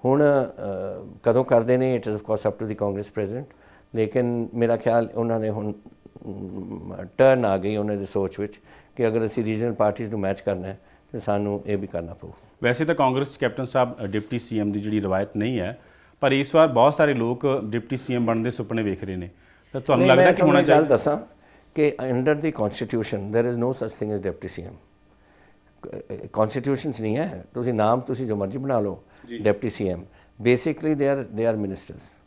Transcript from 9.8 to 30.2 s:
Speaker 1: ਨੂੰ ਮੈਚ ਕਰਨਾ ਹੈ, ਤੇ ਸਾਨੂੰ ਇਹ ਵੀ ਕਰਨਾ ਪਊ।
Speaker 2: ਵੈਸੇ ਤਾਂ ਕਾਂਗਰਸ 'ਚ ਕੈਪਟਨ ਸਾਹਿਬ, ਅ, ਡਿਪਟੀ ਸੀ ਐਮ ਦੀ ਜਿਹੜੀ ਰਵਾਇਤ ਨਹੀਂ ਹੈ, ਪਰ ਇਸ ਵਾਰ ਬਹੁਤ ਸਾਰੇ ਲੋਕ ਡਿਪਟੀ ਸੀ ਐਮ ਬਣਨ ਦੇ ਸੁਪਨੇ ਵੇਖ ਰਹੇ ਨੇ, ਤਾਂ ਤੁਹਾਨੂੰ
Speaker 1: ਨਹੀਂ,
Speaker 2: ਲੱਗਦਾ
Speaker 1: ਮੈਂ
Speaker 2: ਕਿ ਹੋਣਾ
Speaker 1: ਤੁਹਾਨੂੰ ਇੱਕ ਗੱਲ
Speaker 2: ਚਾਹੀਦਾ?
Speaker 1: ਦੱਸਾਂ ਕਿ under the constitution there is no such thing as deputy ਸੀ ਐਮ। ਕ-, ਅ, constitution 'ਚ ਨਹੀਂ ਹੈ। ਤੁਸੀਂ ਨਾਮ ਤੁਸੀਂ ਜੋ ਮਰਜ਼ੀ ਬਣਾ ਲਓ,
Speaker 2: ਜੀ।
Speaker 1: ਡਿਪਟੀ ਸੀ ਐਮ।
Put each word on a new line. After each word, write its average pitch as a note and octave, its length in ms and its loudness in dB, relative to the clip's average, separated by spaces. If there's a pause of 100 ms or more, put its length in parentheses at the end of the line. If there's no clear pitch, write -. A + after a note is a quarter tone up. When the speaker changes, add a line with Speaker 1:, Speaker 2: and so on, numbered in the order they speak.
Speaker 1:
ਨੂੰ G#2+ 100 -6
ਮੈਚ F#2+ 220 -2
ਕਰਨਾ F#2 260 -4
ਹੈ, G2 120 -12 (320)
ਤੇ A#2+ 80 -8
ਸਾਨੂੰ G2+ 460 -2
ਇਹ G#2 120 -2
ਵੀ F#2+ 100 -6
ਕਰਨਾ E2+ 260 -8
ਪਊ। - 160 -18 (340)
Speaker 2:
ਵੈਸੇ A#2+ 220 2
ਤਾਂ D#3+ 100 0
ਕਾਂਗਰਸ C3+ 380 0
'ਚ - 40 -20
ਕੈਪਟਨ A#2+ 280 -2
ਸਾਹਿਬ, A#2+ 380 0
ਅ, - 20 -8
ਡਿਪਟੀ G#2+ 340 -4
ਸੀ A2+ 200 -4
ਐਮ G#2 120 0
ਦੀ G#2 80 -2
ਜਿਹੜੀ G#2 220 -2
ਰਵਾਇਤ G2 360 0
ਨਹੀਂ A2+ 220 -2
ਹੈ, G2 180 -6 (420)
ਪਰ C3+ 120 2
ਇਸ C#3 240 0
ਵਾਰ D#3+ 120 8
ਬਹੁਤ C3 260 6
ਸਾਰੇ D3 200 4
ਲੋਕ B2+ 500 0
ਡਿਪਟੀ A2+ 340 -4
ਸੀ B2 180 -4
ਐਮ A#2 100 0
ਬਣਨ A2+ 180 0
ਦੇ G2+ 80 -2
ਸੁਪਨੇ A2+ 320 -4
ਵੇਖ F#2+ 200 -4
ਰਹੇ F#2+ 120 -8
ਨੇ, F2+ 140 -8 (440)
ਤਾਂ C3+ 80 -6
ਤੁਹਾਨੂੰ C3 260 4
Speaker 1:
ਨਹੀਂ, B2+ 100 8
Speaker 2:
ਲੱਗਦਾ - 80 8
Speaker 1:
ਮੈਂ F3+ 80 8
Speaker 2:
ਕਿ F#3 80 2
ਹੋਣਾ C#3+ 200 8
Speaker 1:
ਤੁਹਾਨੂੰ - 0 -
ਇੱਕ C3+ 80 2
ਗੱਲ D#3 60 8
Speaker 2:
ਚਾਹੀਦਾ? D3 200 6
Speaker 1:
ਦੱਸਾਂ C#3+ 220 2 (580)
ਕਿ D3+ 200 2 (160)
under B2+ 240 2
the D3+ 160 -2 (100)
constitution G#2+ 580 -2 (140)
there A#2 200 2
is A#2 100 -2
no B2 60 2
such B2 220 -4
thing G#2+ 200 -6
as G#2 80 -2
deputy F#2 280 -6
ਸੀ F2+ 140 -10
ਐਮ। F2+ 120 -14 (1080)
ਕ-, - 160 -16
ਅ, - 180 -12 (260)
constitution C3 500 -2
'ਚ A2 100 -8
ਨਹੀਂ A2 160 0
ਹੈ। D3+ 360 -6
ਤੁਸੀਂ A#2+ 200 -2
ਨਾਮ A2 260 4
ਤੁਸੀਂ B2 280 -6
ਜੋ G#2+ 80 -2
ਮਰਜ਼ੀ G2+ 220 -4
ਬਣਾ C3 220 0
ਲਓ, G2 240 -4 (240)
Speaker 2:
ਜੀ। A#2 100 -14
Speaker 1:
ਡਿਪਟੀ G#2+ 320 0
ਸੀ G2+ 180 -4
ਐਮ। F2+ 180 -4 (360)